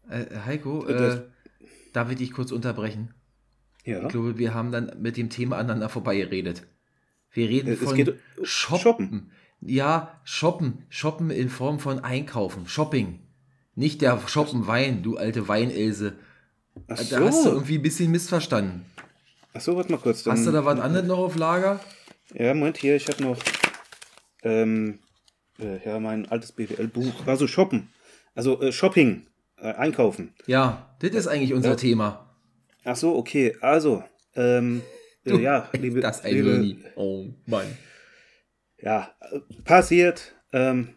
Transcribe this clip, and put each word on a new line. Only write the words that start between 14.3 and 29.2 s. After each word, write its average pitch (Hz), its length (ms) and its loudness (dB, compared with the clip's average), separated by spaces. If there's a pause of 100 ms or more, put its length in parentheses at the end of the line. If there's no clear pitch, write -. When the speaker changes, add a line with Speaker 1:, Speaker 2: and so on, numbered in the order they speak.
Speaker 1:
Wein, 117 360 0
du 110 140 -2
alte 110 320 -2
Weinelse. 104 640 0 (760)
Speaker 2:
Ach 120 80 -8
Speaker 1:
Da 117 80 -4
Speaker 2:
so. 123 200 0
Speaker 1:
hast 294 220 6
du - 40 8
irgendwie 139 260 2
ein 143 60 0
bisschen 160 280 2
missverstanden. 117 720 0 (720)
Speaker 2:
Ach 117 80 -12
so, 175 140 0
warte 180 140 -2
mal 160 80 -2
kurz, - 280 0
Speaker 1:
Hast 113 200 2
du 160 60 4
Speaker 2:
dann 151 100 4
Speaker 1:
da - 40 0
was 139 120 4
anderes 175 280 0
noch 180 120 0
auf 180 180 0
Lager? 180 440 2 (540)
Speaker 2:
Ja, 120 180 2
Moment, 151 240 0
hier, 143 200 4
ich 139 120 -2
hab 147 100 -4
noch, 127 200 -2 (1040)
ähm, 110 560 0 (600)
äh, 98 260 -8
ja, 110 160 -6
mein 110 300 -4
altes 117 220 -6
B 107 160 -8
W - 60 -8
L-Buch. 120 520 -4
Also 135 200 2
shoppen. 180 420 2 (460)
Also, 123 260 0
äh, 131 120 0
Shopping. 151 540 4 (320)